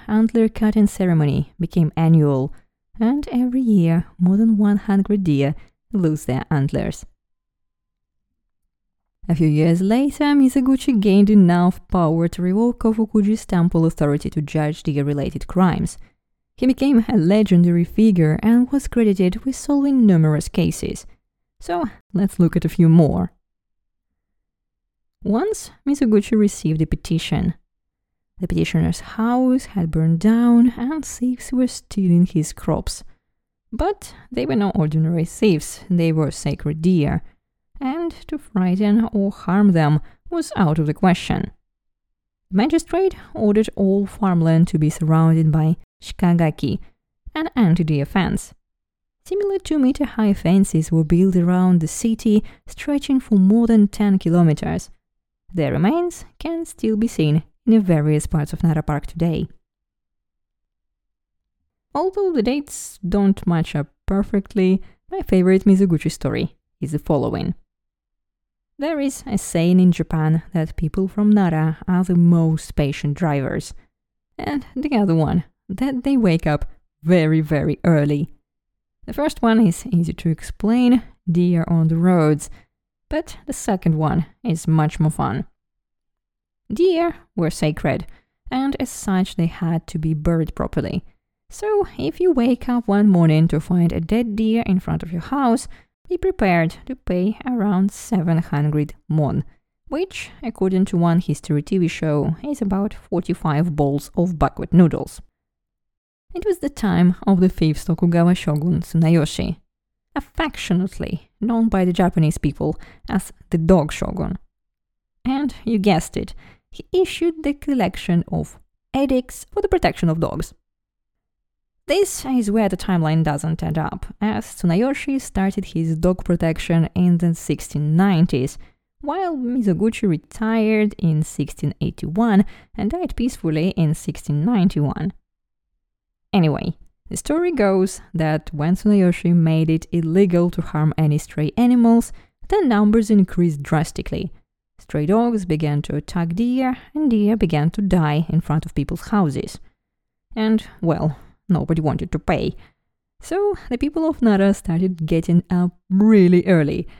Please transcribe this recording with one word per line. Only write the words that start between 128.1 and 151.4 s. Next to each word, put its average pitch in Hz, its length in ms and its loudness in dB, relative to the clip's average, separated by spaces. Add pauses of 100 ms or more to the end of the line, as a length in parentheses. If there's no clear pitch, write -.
while 339 340 -4
Mizoguchi 226 720 -2
retired 214 920 -2
in 160 260 0
sixteen - 580 -6
eighty-one 196 640 0 (300)
and 208 160 -4
died 339 240 -6
peacefully 170 560 -2
in 160 220 0
sixteen - 520 -6
ninety-one. 190 640 0 (1200)
Anyway, 160 460 0 (320)
the - 80 -8
story 349 340 -2
goes 190 480 0 (140)
that 156 400 -2
when 156 220 -2
Tsunayoshi 180 600 2
made 160 340 2
it 160 220 -2
illegal 175 600 2
to 175 100 -4
harm 151 360 -2
any 151 200 2
stray 151 400 -4
animals, 233 560 4 (340)
the 403 140 0
numbers 214 480 2
increased 175 520 2
drastically. - 720 -4 (460)
Stray - 280 -6
dogs 214 400 0
began 151 360 -2
to - 140 -8
attack 170 340 -4
deer, 247 480 -2 (160)
and 294 180 0
deer 214 240 2
began 160 360 0
to 214 100 -6
die 165 480 2
in 160 100 0
front 156 260 -2
of - 100 -12
people's 147 340 -6
houses. 165 500 -2 (760)
And, 220 300 0 (140)
well, 156 380 -2 (320)